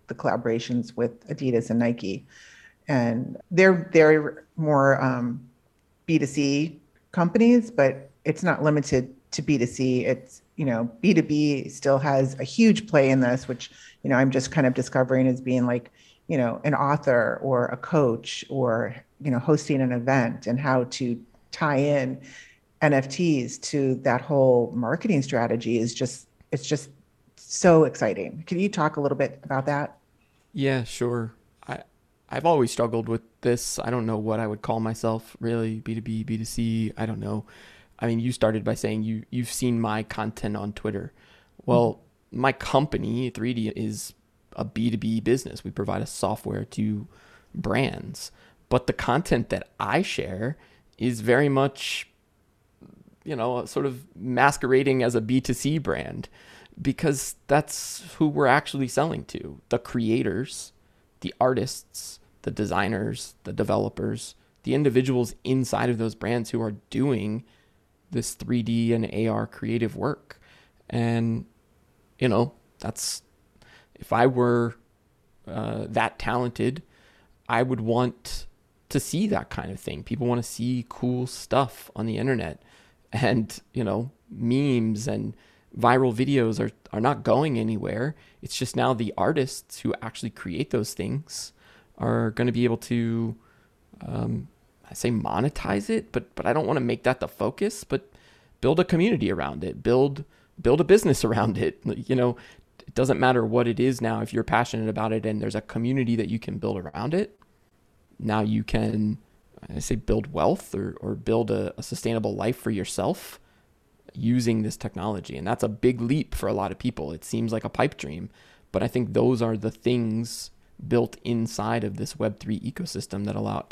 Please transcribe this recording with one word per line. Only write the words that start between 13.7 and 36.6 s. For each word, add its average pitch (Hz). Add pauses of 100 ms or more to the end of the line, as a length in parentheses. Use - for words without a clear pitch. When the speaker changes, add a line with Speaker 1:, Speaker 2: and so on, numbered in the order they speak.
Speaker 1:
you 139
know, 131
I'm 131
just 127
kind 139
of 127
discovering 131
as 127
being, 127
like, 123 (360)
you 165
know, 120
an 147
author 131
or 127
a 127
coach 123
or, 120 (280)
you 143
know, 123
hosting 151
an 127
event 123
and 123
how 131
to 127 (460)
tie 147 (160)
in 131 (640)
N 147
F 135
Ts 135 (140)
to 135 (120)
that 120
whole 131
marketing 139
strategy 117
is 120
just, - (240)
it's 139
just - (480)
so 160
exciting. 101
Can 175
you 202
talk 151
a 147
little 139
bit -
about 135
that? 143 (560)
Speaker 2:
Yeah, 135
sure. 120 (340)
I, - (460)
I've 131
always 147
struggled 113
with 113 (200)
this. -
I -
don't 120
know 110
what 107
I 113
would 104
call 113
myself, 113
really, 113
B 110
two 113
B, 110
B 113
two 113
C, 113